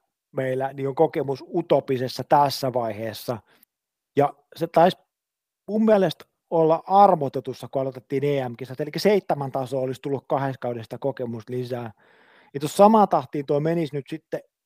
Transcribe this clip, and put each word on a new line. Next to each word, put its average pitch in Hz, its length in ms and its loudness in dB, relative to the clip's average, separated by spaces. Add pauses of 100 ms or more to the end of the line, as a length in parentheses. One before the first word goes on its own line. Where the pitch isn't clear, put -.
(320)
meillä, 131 400 -4
niin 139 160 -6
on 131 60 -6
kokemus 151 500 0 (100)
utopisessa 135 680 -2
tässä 143 480 2
vaiheessa. 113 640 -6 (800)
Ja 143 180 2 (220)
se 160 100 -4
taisi 165 320 4 (720)
mun 214 160 0
mielestä 196 400 2 (260)
olla 160 360 2
armotetussa, 147 840 2
kun 135 120 -2
aloitettiin 135 420 -4
E 139 240 0
M-kisat, 123 320 -12
eli 151 160 -6
seitsemän 170 560 0
tasoa 135 280 -4
olisi 131 220 -6
tullut 139 260 -6
kahdessa 135 320 -2
kaudesta 120 380 -8
kokemusta 123 540 -6
lisää. 120 400 -8 (640)
Ja 147 80 -8
jos 151 140 -6
samaan 208 320 8
tahtiin 143 380 -4
tuo 147 140 0
menisi 160 360 -2
nyt 135 120 -8
sitten 156 320 -10 (260)